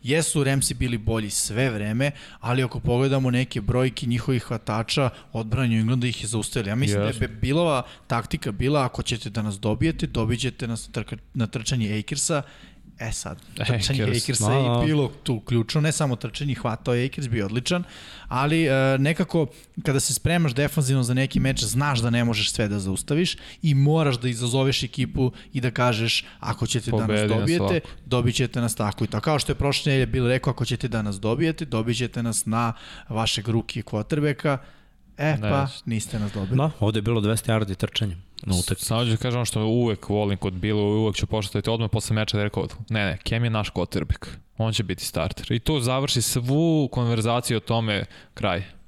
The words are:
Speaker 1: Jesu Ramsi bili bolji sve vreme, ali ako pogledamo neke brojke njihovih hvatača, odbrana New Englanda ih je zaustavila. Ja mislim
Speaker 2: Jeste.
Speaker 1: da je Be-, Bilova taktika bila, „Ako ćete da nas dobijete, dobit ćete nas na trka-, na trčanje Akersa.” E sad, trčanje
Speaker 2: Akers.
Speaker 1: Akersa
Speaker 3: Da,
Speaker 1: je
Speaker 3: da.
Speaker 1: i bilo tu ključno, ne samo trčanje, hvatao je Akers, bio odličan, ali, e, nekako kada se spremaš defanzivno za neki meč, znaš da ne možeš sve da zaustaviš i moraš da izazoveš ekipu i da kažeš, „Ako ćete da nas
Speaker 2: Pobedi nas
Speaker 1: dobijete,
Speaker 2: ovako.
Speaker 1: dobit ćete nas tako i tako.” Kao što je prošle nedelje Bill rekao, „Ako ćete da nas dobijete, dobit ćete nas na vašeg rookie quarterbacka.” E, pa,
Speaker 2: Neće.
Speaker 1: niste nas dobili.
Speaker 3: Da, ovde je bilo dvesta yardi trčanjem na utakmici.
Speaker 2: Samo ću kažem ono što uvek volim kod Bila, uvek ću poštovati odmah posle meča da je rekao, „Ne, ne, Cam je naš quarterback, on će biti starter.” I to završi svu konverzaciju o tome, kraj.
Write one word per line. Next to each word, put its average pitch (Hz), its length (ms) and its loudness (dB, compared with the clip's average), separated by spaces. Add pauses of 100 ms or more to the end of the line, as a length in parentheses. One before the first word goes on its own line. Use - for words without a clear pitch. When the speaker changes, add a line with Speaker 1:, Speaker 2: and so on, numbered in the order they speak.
Speaker 1:
Jesu 151 400 0
Ramsi 135 300 2
bili 120 240 -2
bolji 110 320 -2
sve 120 400 0
vreme, 110 420 0 (280)
ali 123 240 0
ako - 160 -4
pogledamo 131 520 2
neke 127 300 0
brojke 127 440 0
njihovih 120 380 0
hvatača, 117 680 0 (240)
odbrana 123 340 0
New 113 120 4
Englanda 120 280 2
ih 120 140 -4
je 113 60 -6
zaustavila. 107 420 -2
Ja 107 60 0
mislim 104 240 2
Speaker 2:
Jeste. 107 200 0
Speaker 1:
da 131 60 0
je - 40 -6
Be-, 110 80 -12
Bilova 139 460 2 (240)
taktika 123 440 -2
bila, 131 300 2
„Ako - 220 -2
ćete 110 260 -4
da 107 120 -4
nas 104 140 -2
dobijete, 123 520 0
dobit 117 320 0
ćete 123 280 -4
nas 113 200 -6
na - 60 -20
trka-, 110 240 -6 (160)
na 117 140 0
trčanje 110 520 -2
Akersa.” 143 420 -2 (580)
E 113 120 -6
sad, - 260 -8 (200)
trčanje 120 440 0
Speaker 2:
Akers. 117 180 2
Speaker 1:
Akersa 113 260 0
Speaker 3:
Da, 110 80 4
Speaker 1:
je 131 160 4
Speaker 3:
da. 120 80 2
Speaker 1:
i 120 60 2
bilo 147 280 2 (120)
tu 117 160 -2
ključno, 117 420 2
ne 156 100 4
samo 139 240 0
trčanje, 131 380 -4
hvatao 120 400 -2
je 120 120 2
Akers, 139 220 -4
bio 113 180 0
odličan, 123 380 -2 (440)
ali, 151 340 2
e, 151 80 4 (280)
nekako 156 500 2 (320)
kada 139 200 2
se - 140 0
spremaš 160 400 2
defanzivno 135 500 2
za 120 100 0
neki 131 260 2
meč, 131 220 2
znaš 127 380 0
da 117 100 2
ne 120 140 4
možeš 107 280 0
sve 110 160 0
da 101 120 0
zaustaviš 98 580 0 (240)
i 151 120 4
moraš 143 420 4
da 120 120 -4
izazoveš 123 560 0
ekipu 127 480 0 (220)
i 131 80 -2
da 117 100 0
kažeš, 117 540 0 (140)
„Ako 107 280 -4
ćete 117 240 -2
da 110 60 2
nas 107 60 2
Speaker 2:
Pobedi 107 200 2
nas 104 80 2
Speaker 1:
dobijete, 107 320 2
Speaker 2:
ovako. 156 240 0 (180)
Speaker 1:
dobit 123 300 2
ćete 123 260 0
nas 117 140 0
tako 107 280 0
i 104 40 0
tako.” - 160 -2
Kao 151 160 2
što - 120 -4
je 135 40 0
prošle 139 300 0
nedelje 135 220 4
Bill 123 200 0
rekao, 127 240 2
„Ako 120 140 -2
ćete 123 220 -2
da 110 140 -2
nas 101 160 -2
dobijete, 151 500 0
dobit 117 300 0
ćete 120 260 -4
nas 117 220 -2
na 113 280 0 (360)
vašeg 110 380 -2
rookie 113 360 -2
quarterbacka.” 147 720 -2 (600)
E, 151 240 0
pa, 139 200 2
Speaker 2:
Neće. 135 120 -2 (120)
Speaker 1:
niste 113 340 -4
nas 104 140 -4
dobili. 104 240 0
Speaker 3:
Da, 151 120 2 (100)
ovde 107 180 2
je 104 40 0
bilo 110 200 2
dvesta 107 300 0
yardi 107 240 0
trčanjem 98 460 -4 (220)
na 95 120 0
utakmici. 90 300 -2
Speaker 2:
Samo 117 220 0
ću 110 100 2
kažem 123 180 0
ono 123 100 0
što 110 160 -2
uvek 113 480 2
volim 101 280 2
kod 95 160 -2
Bila, 104 280 0
uvek 104 340 2
ću 92 120 0
poštovati 104 420 -2
odmah 113 200 0
posle 110 240 0
meča 107 200 0
da 104 60 2
je 104 40 2
rekao, 101 240 -2 (220)
„Ne, 107 120 0
ne, 95 200 0
Cam 117 220 0
je 120 60 2
naš 110 200 0
quarterback, - 560 -2 (320)
on 113 160 0
će 110 100 0
biti 92 220 -6
starter.” - 440 -4
I 117 100 2
to 151 200 0
završi 127 420 0
svu 143 680 2
konverzaciju 117 680 2
o 107 40 0
tome, 110 420 0 (300)
kraj. 95 300 -2 (240)